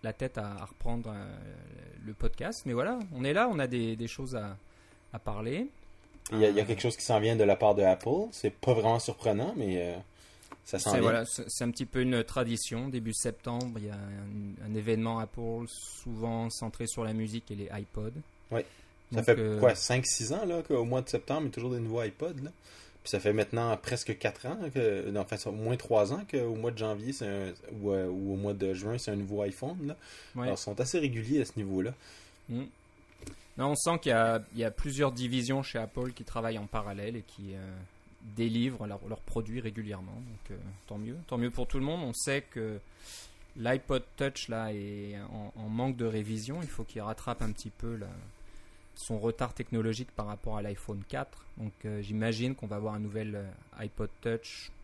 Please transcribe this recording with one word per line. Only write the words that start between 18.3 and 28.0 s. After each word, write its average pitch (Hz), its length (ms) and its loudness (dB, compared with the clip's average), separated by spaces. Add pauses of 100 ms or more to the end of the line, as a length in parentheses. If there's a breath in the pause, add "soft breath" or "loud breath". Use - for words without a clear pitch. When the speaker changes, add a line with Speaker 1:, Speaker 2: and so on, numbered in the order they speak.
Speaker 2:
Oui. 117 100 2 (500 loud breath)
Ça 117 60 0
Speaker 1:
Donc, 113 80 2
Speaker 2:
fait 113 140 8
Speaker 1:
euh, 107 200 2
Speaker 2:
quoi, 117 160 10
cinq, 127 320 2
six 117 280 0
ans, 214 100 0
là, 170 180 0
qu'au 123 220 2
mois 127 160 2
de 127 80 -8
septembre, 147 340 0
il 143 40 0
y - 20 -2
a 110 40 -4
toujours 123 200 -4
des 120 80 -2
nouveaux 113 220 0
iPods, 147 320 -4 (100)
là ? 160 60 -10 (520 loud breath)
Puis - 80 -8
ça 101 100 2
fait 107 140 6
maintenant 113 420 4
presque - 400 -2
quatre - 300 -2
ans, 160 100 -2 (160)
que, 104 380 4
non, 101 100 0
enfin, 104 160 -2
ça, 107 140 -4
au - 20 -4
moins 110 240 0
trois 107 380 6
ans 202 100 -4
qu'au 120 300 0
mois 113 160 0
de 113 80 -8
janvier, 110 340 -2
c'est 123 140 -4
un, 98 260 -2 (260)
ou, 101 140 2
euh, 95 140 4